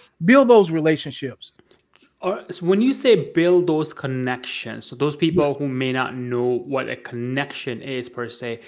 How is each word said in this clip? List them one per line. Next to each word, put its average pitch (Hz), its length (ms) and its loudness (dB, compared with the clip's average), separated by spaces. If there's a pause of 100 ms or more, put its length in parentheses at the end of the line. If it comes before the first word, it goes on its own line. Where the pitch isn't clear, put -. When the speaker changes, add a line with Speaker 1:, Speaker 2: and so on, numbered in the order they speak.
(240)
Speaker 1:
build 254 240 6
those 202 240 6
relationships. 151 800 -4 (680)
Speaker 2:
Or, 190 300 -4
so 180 160 -8
when 196 140 4
you 262 120 4
say 226 380 2
build 175 380 4
those 156 240 0
connections, 127 920 -6
so 123 100 -16
those 143 180 0
people 165 320 2
Speaker 1:
Yes. 143 100 -2
Speaker 2:
who 143 120 -6
may 131 240 -2
not 127 240 -2
know 123 500 -2
what 131 220 -4
a 120 80 -6
connection 127 840 -8
is 127 260 -8
per 120 200 -10
se. 117 400 -10